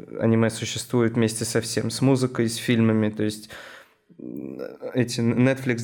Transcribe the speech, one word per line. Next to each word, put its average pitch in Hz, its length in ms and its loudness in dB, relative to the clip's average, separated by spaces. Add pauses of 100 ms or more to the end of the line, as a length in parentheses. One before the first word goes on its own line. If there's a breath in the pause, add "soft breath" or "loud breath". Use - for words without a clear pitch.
(200)
Аниме 113 300 4
существует 117 640 -2
вместе 113 300 0
со 113 160 0
всем, 113 300 -4
с - 100 -8
музыкой, 127 480 2
с 113 80 -4
фильмами. 110 540 2
То 107 120 -4
есть 107 280 -4 (1400 loud breath)
эти 123 260 0
Netflix 123 640 2